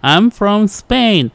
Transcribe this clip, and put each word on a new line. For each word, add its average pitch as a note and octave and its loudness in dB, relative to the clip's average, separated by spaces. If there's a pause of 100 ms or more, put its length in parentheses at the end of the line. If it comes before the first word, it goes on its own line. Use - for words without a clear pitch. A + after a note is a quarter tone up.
I'm E3+ 2
from G#3 0
Spain. G#3 -2